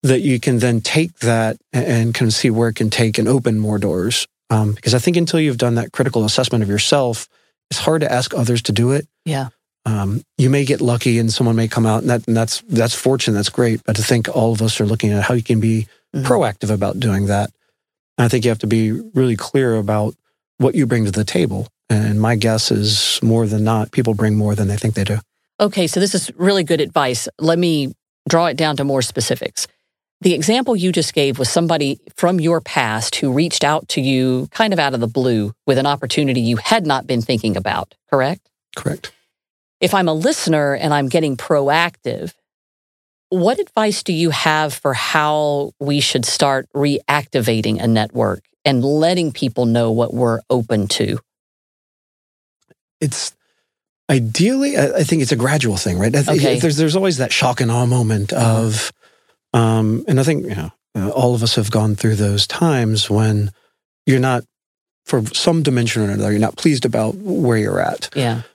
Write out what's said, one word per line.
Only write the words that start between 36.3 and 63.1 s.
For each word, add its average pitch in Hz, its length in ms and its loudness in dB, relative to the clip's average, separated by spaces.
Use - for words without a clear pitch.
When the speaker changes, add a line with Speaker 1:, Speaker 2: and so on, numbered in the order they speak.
Speaker 2:
you 117 160 0
had 196 300 0
not 135 200 -2
been 120 140 -2
thinking 110 340 -2
about, 92 400 -6
correct? 143 380 -2
Speaker 1:
Correct. - 360 -10
Speaker 2:
If 180 140 0
I'm 185 160 2
a 156 60 0
listener 156 600 0
and 143 200 -2
I'm 139 160 0
getting 151 260 0
proactive, 151 960 -2
what 190 280 2
advice 214 440 -2
do 180 120 -2
you 165 160 2
have 156 420 0
for 139 220 -2
how 151 840 0
we 143 220 0
should - 240 0
start 139 500 0
reactivating 127 1040 0
a 104 80 -2
network 107 560 0
and 131 180 4
letting 160 500 2
people 123 340 -2
know 117 260 2
what 117 220 0
we're 117 340 0
open 113 400 0
to? 107 300 -2
Speaker 1:
It's - 340 -4
ideally, 185 680 2
I, 139 220 2
I 165 60 2
think 156 180 0
it's 123 100 0
a 139 40 0
gradual 127 400 0
thing, 90 220 -2
right? 113 160 0
I 143 80 2
think 151 180 2
Speaker 2:
Okay. - 180 2
Speaker 1:
there's, 143 180 0
there's 156 200 2
always 190 220 0
that 127 140 -2
shock 123 280 0
and 117 100 2
awe 120 160 2
moment 110 460 0
Speaker 2:
Uh-huh. 113 340 2
Speaker 1:
of, 110 260 -4
um, 110 560 2
and 139 100 2
I 135 40 2
think, 147 240 0
you 104 80 -8
know, - 160 -8
uh, 98 140 -2
all 123 240 2
of 113 80 0
us 113 120 0
have 107 160 -2
gone 107 240 0
through 110 220 0
those 101 300 0
times 117 600 0
when 104 440 2